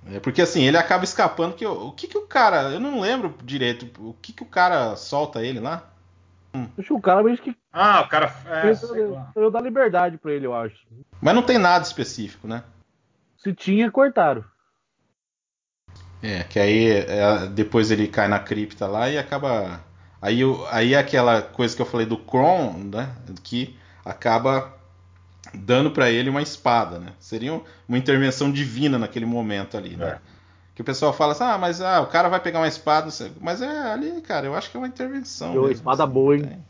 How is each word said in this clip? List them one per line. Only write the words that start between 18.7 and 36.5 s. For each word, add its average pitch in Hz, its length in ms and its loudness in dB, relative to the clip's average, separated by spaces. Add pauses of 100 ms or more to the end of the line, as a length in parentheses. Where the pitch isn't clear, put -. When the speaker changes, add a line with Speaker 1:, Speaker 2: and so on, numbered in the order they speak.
Speaker 1:
lá 110 220 0
e 147 80 -2
acaba, 127 640 -4 (420)
aí 113 220 0
o, 131 260 0
aí 117 260 2
aquela 127 460 4
coisa 117 340 -2
que - 60 -4
eu 117 40 0
falei 117 200 -2
do 110 120 -4
Kron, 139 560 2 (180)
né, 123 240 -6 (260)
que - 360 -8 (260)
acaba 120 680 0 (800)
dando 123 380 2
pra 131 200 4
ele 123 180 0
uma 139 120 -2
espada, 113 580 0
né? 87 200 -16
Seria 117 340 -8
um, 226 80 -8 (260)
uma 123 100 0
intervenção 135 540 2
divina 139 480 0
naquele 113 260 -4
momento 107 520 -4
ali, 92 180 -12
né? 85 300 -6
Speaker 3:
É. - 140 -20 (360)
Speaker 1:
Que - 60 -14
o 113 40 -8
pessoal 139 280 0
fala 147 180 2
assim, 151 140 -2
"Ah, 226 120 0
mas, 175 240 -2
ah, 185 200 2
o 131 60 -2
cara 170 200 2
vai 180 140 0
pegar 170 180 -4
uma 160 80 2
espada", 151 380 0
não 156 60 -10
sei. - 280 -12
Mas 180 220 -6
é 277 320 -6
ali, 320 280 -6
cara, 156 240 -4
eu 139 100 -4
acho - 140 -8
que - 60 -16
é 240 40 -10
uma 254 80 -8
intervenção 254 680 -10
Speaker 2:
Deu 131 80 2
uma 135 80 4
Speaker 1:
mesmo, 117 120 -2
Speaker 2:
espada 135 220 0
Speaker 1:
assim, 139 100 0
Speaker 2:
boa, 135 220 6
hein? 147 80 0
Speaker 1:
tem. - 260 -12